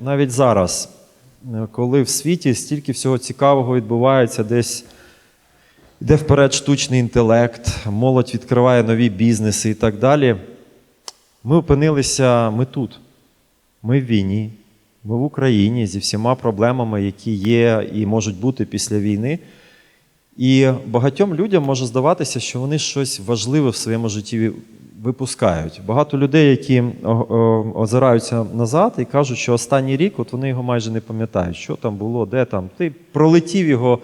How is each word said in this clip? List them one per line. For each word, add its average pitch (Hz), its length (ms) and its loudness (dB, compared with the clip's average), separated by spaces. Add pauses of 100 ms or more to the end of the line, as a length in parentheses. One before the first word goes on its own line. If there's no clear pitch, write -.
навіть 139 300 0
зараз, 113 580 2 (640)
е, 110 180 -6
коли 123 300 0
в 117 80 -2
світі 165 440 -2
стільки 147 380 -6
всього 131 260 -2
цікавого 127 580 0
відбувається, 120 680 2
десь 117 420 -2 (1160)
йде 143 140 4
вперед 139 380 4
штучний 135 460 0
інтелект, 117 840 2
молодь 120 480 0
відкриває 123 500 2
нові 113 260 2
бізнеси 107 600 0
і 107 40 0
так 104 260 -2
далі, 131 360 2 (1080)
ми 131 120 0
опинилися, 135 920 2
ми 120 160 -2
тут. - 340 -8 (840)
Ми 127 160 2
в 127 60 -2
війні, 107 460 0 (520)
ми 107 120 -6
в 123 80 -2
Україні 117 640 2
зі 92 120 -8
всіма 110 360 -2
проблемами, 113 680 0
які 101 300 -6
є 110 600 2
і 107 120 -2
можуть 101 340 -2
бути 123 260 -2
після 104 340 -4
війни. 107 400 -2 (1000)
І 131 300 4 (200)
багатьом 139 480 0
людям 185 280 0
може 131 220 -2
здаватися, 131 540 -2
що - 200 -8
вони 143 200 -4
щось 135 460 -6
важливе 120 440 0
в 110 60 -2
своєму 113 340 -4
житті 107 420 -4 (500)
випускають. 101 840 -2
Багато 143 320 0
людей, 143 320 4
які 127 340 2 (200)
о-, 113 260 0
о-, 113 460 2
озираються 117 800 0
назад 127 440 0
і 127 80 -4
кажуть, 127 320 -2
що - 160 -2
останній 135 440 0
рік, 190 220 -2
от 117 140 -8
вони 131 160 -4
його 127 140 -4
майже 120 280 -2
не 110 100 -4
пам'ятають, 107 560 -4
що - 180 -10
там 107 200 -6
було, 110 300 -4
де 120 200 -2
там. 92 320 -6
Ти 170 140 -4 (200)
пролетів 165 560 2
його, 123 360 2